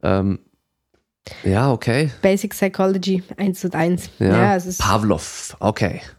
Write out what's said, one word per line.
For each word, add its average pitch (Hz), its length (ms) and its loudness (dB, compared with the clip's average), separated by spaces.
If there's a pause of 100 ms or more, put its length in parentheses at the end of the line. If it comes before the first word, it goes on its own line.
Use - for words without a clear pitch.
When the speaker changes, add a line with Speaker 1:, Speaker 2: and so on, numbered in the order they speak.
Speaker 1:
Ähm, 95 360 0 (1040)
ja, 110 260 2
okay. 127 400 0 (120)
Speaker 2:
Basic 196 300 2
Psychology, 190 720 0 (140)
eins 190 300 -2
und 175 80 -4
eins. 170 340 0 (120)
Speaker 1:
Ja. 101 80 4
Speaker 2:
Ja, 110 280 4
es 180 80 -4
ist 180 160 -8
Speaker 1:
Pavlov, - 800 0
okay. 95 400 0 (180)